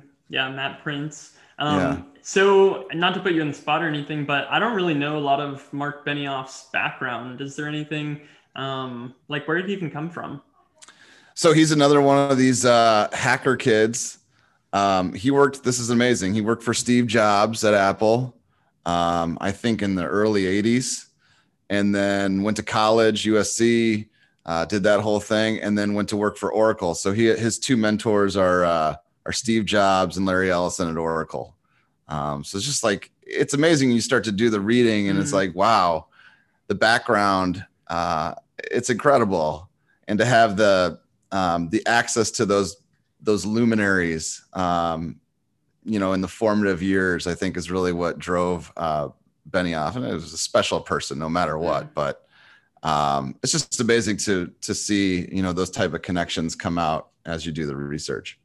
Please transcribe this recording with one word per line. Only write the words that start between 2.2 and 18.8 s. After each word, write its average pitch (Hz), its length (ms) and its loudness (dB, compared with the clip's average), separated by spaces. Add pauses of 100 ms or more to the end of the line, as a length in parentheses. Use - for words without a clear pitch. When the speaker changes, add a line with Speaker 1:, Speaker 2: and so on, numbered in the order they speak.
Speaker 1:
so 196 720 4
not 175 200 0
to 185 60 -6
put 180 120 0
you 160 80 0
on 151 80 0
the 139 60 -6
spot 156 280 0
or 165 60 -2
anything, 151 360 -4
but 143 240 -2
I 147 120 0
don't 226 160 0
really 175 180 0
know 147 240 -2
a - 0 -
lot 143 220 2
of 139 320 -8
Mark 143 340 -8
Benioff's 139 680 -6
background. 123 680 -6
Is 139 160 -12
there 147 100 -8
anything, 151 540 -6 (340)
um, 127 600 -10 (120)
like, 147 220 -8
where 160 80 0
did 185 100 -4
he 202 60 -4
even 180 180 -6
come 151 180 -8
from? 147 320 -12 (960)
Speaker 2:
So 170 180 4
he's 156 200 6
another 147 280 6
one 139 300 4
of 135 80 2
these, 127 260 4
uh, 117 480 6
hacker 127 440 0
kids. 113 640 2 (540)
Um, 95 420 2
he 98 160 -2
worked, 139 340 4
this 123 160 0
is 117 100 -4
amazing. 117 440 2
He 110 80 0
worked 113 200 -2
for 117 120 -2
Steve 120 340 2
Jobs 107 560 2
at 107 100 4
Apple, 110 600 2 (500)